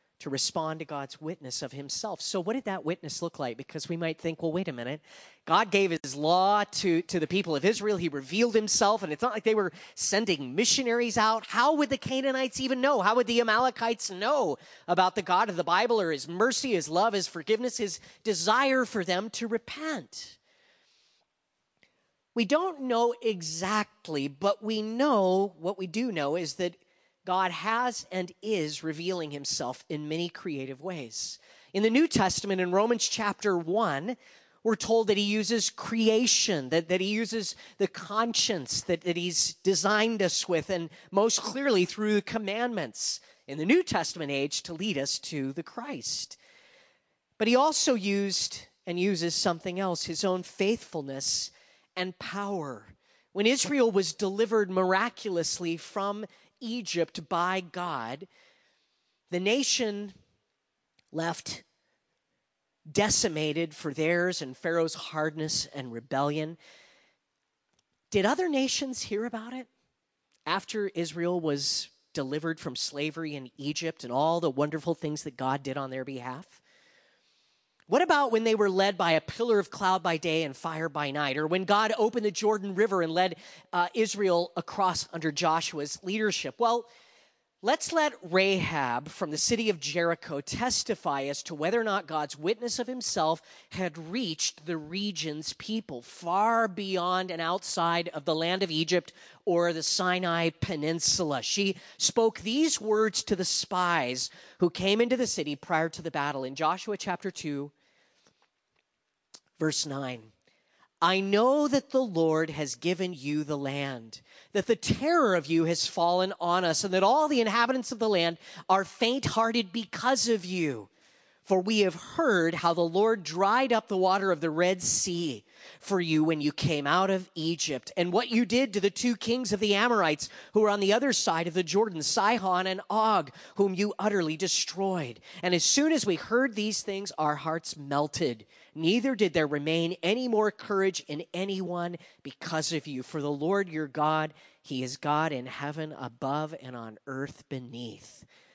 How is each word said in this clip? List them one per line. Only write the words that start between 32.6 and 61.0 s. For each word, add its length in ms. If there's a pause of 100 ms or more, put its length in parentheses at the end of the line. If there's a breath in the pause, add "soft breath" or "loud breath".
in 100
Romans 340
chapter 520
one, 580 (460 soft breath)
we're 120
told 340
that 100
he 40
uses 460
creation, 1000
that, 180
that 120
he 80
uses 460 (220 loud breath)
the 100
conscience 960
that, 200
that 140
he's 460
designed 600
us 260
with, 220
and 180 (220 loud breath)
most 320
clearly 420
through 300
the 80
commandments 960 (260 soft breath)
in 120
the 80
New 160
Testament 500
age 300
to 100
lead 260
us 220
to 320
the 100
Christ. 760 (1000 soft breath)
But 80
he 80
also 400
used 720 (200)
and 120
uses 360
something 440
else, 260
his 200
own 180
faithfulness 1080 (440 soft breath)
and 240
power. 680 (460 soft breath)
When 140
Israel 460
was 220
delivered 560
miraculously 1080
from 480 (360 soft breath)
Egypt 680
by 320
God, 640 (1040 soft breath)
the 100
nation 760 (960)